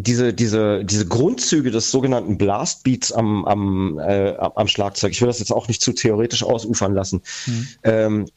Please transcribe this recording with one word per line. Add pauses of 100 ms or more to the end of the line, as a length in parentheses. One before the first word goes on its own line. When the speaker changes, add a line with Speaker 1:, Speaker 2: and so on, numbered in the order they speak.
Speaker 1:
diese,
diese,
diese
Grundzüge
des
sogenannten
Blast
Beats
am,
am,
äh,
am
Schlagzeug.
Ich
will
das
jetzt
auch
nicht
zu
theoretisch
ausufern
lassen. (240)
Speaker 2:
Mhm. (160)
Speaker 1:
Ähm, (120)